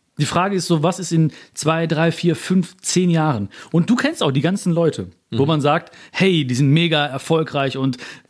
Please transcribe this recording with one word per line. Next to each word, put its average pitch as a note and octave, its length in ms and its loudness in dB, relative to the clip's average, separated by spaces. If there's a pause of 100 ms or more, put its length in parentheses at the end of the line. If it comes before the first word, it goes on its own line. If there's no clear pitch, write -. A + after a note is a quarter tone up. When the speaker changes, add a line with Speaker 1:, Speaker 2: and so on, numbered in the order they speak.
(180)
Speaker 1:
Die D3+ 80 0
Frage F#3+ 300 0
ist F3 120 -2
so, E3 140 2
was F3 160 0
ist F3+ 140 -8
in D#3+ 200 2 (220)
zwei, E3 340 -2
drei, D#3+ 240 2
vier, E3 260 0
fünf, - 400 -2
zehn F3+ 320 0
Jahren? D#3 400 0 (240)
Und E3 160 2
du A#3 80 4
kennst D#4+ 260 -2
auch D3 80 2
die C3+ 100 0
ganzen F3+ 300 -2
Leute, D#3+ 380 0 (200)
wo A2+ 140 0
Speaker 2:
Mhm. C#3+ 40 2
Speaker 1:
man D#3 140 0
sagt, D3 320 0 (200)
hey, F3 340 2
die B2 80 -2
sind C3+ 160 4
mega D#3+ 340 2
erfolgreich C#3 720 -2
und C3+ 200 -2 (320)